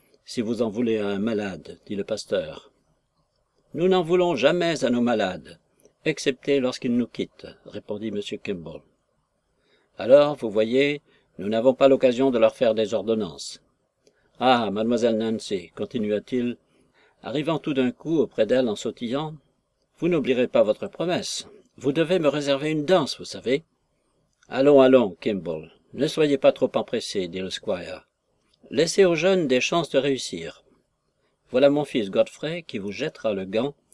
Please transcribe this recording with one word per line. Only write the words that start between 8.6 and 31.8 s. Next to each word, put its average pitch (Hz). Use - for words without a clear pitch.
Alors, 143
vous 120
voyez, 127
nous 98
n'avons 113
pas 139
l'occasion 131
de 120
leur 110
faire 113
des 110
ordonnances. » 104
Ah, 120
mademoiselle 113
Nancy, 107
continua-t-il, 113
arrivant 139
tout 156
d'un 127
coup 156
auprès 113
d'elle 127
en 104
sautillant, 131
vous 160
n'oublierez 127
pas 117
votre 104
promesse. -
Vous 135
devez 160
me 151
réserver 143
une 151
danse, 165
vous 90
savez. 117
Allons, 139
allons, 123
Kimball, 85
ne 131
soyez 151
pas 139
trop 127
empressé, 110
dit 87
le 92
squire. 90
Laissez 170
aux 170
jeunes 175
des 127
chances 170
de 147
réussir. 123
Voilà 135
mon 147